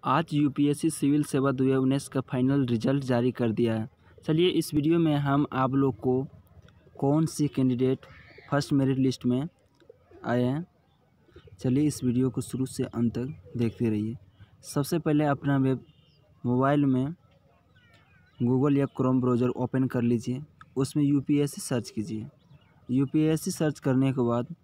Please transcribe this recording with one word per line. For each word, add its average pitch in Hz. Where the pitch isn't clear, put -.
आज 147
यूपीएससी 147
सिविल 147
सेवा 139
दो 131
हज़ार 135
उन्नीस 131
का 131
फाइनल 131
रिजल्ट 131
जारी 123
कर 117
दिया 113
है। 110
चलिए 165
इस 160
वीडियो 156
में 156
हम 143
आप 131
लोग 135
को 127
कौन 147
सी 147
कैंडिडेट 131
फर्स्ट 143
मेरिट 135
लिस्ट 131
में 123
आए 123
हैं, 139
चलिए 135
इस 147
वीडियो 127
को 127
शुरू 127
से -
अंत 117
तक 127
देखते 117
रहिए। 107
सबसे 151
पहले 151
अपना 143
वेब 131
मोबाइल 135
में 135
Google 131
या 139
Chrome 127
ब्राउज़र 123
ओपन 127
कर 123
लीजिए, 120
उसमें 135
यूपीएससी 143
सर्च 120
कीजिए। 110
यूपीएससी 156
सर्च 151
करने 135
के 123
बाद 123